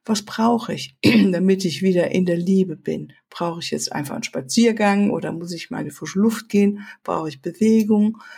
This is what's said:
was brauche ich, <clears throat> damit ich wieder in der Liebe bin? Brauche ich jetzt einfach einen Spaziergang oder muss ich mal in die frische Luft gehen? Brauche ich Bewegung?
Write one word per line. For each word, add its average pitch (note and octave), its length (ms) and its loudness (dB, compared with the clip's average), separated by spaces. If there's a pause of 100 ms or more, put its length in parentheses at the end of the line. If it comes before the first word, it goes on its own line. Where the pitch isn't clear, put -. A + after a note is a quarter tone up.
was G#3 140 -2
brauche A3+ 500 -2
ich, - 280 -10
<clears throat> - 20 -10
damit F#3+ 640 4
ich D#3+ 180 -4
wieder F3+ 280 2
in F#3 140 0
der F3 120 0
Liebe F#3 400 0
bin? D3+ 360 -8 (160)
Brauche E3+ 320 -6
ich - 100 -10
jetzt - 220 -6
einfach D3+ 220 -8
einen - 80 -8
Spaziergang G3+ 880 0
oder D#3 220 -4
muss E3+ 200 -10
ich - 180 -12
mal D#3+ 100 -8
in D3+ 60 -8
die D3 40 -12
frische D#3+ 280 -8
Luft A3 300 0
gehen? G3+ 380 2 (180)
Brauche E3 240 -4
ich C#3+ 140 -12
Bewegung? G#3+ 760 2 (200)